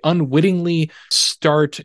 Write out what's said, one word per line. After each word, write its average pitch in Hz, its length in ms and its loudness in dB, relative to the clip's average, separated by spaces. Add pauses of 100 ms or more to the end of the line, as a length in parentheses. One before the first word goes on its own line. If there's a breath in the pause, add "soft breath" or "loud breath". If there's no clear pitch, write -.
unwittingly 170 840 0 (180 loud breath)
start - 760 0